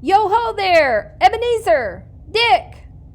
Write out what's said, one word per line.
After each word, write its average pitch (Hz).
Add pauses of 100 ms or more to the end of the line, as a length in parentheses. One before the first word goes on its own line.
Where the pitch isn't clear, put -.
Yo 392
ho 453
there, 330
Ebenezer, 381 (240)
Dick! 440 (280)